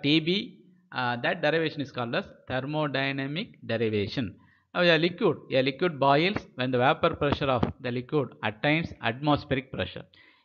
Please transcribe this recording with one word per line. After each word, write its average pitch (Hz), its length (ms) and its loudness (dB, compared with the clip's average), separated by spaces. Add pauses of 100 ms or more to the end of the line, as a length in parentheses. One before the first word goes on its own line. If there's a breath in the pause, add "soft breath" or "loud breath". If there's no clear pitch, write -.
T 151 200 4
B. 180 320 -2 (400)
Uh, 123 240 -2
that 160 240 -2
derivation 156 400 0
is 127 100 -8
called 123 240 -4
as 196 80 -2 (260)
thermodynamic 139 1040 -4 (100)
derivation. 110 720 0 (420 soft breath)
Now, 180 60 4
a 170 160 6
liquid, 170 380 0 (140)
a 131 120 4
liquid 139 360 -2
boils 147 380 4 (160)
when 127 160 -4
the 127 80 0
vapor 160 380 2
pressure 143 320 0
of 127 160 2 (180)
the 127 100 -6
liquid 127 520 -2
attains 147 580 0
atmospheric 135 680 0
pressure. - 320 -6 (420 soft breath)